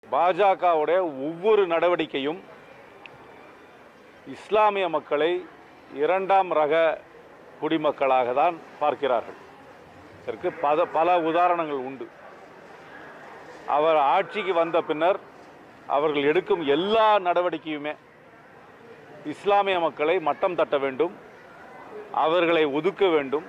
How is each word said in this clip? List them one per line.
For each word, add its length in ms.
பாஜகவுடைய 840
ஒவ்வொரு 360
நடவடிக்கையும் 680
இஸ்லாமிய 520
மக்களை 360
இரண்டாம் 560
ரக 160
குடிமக்களாக 680
தான் 160
பார்க்கிறார்கள். 580
இதற்கு 260
பல, 220
பல 120
உதாரணங்கள் 580
உண்டு. 180
அவர் 220
ஆட்சிக்கு 460
வந்த 180
பின்னர் 300
அவர்கள் 340
எடுக்கும் 320
எல்லா 320
நடவடிக்கையுமே 680
இஸ்லாமிய 520
மக்களை 300
மட்டம் 320
தட்ட 240
வேண்டும், 300
அவர்களை 400
ஒதுக்க 260
வேண்டும் 320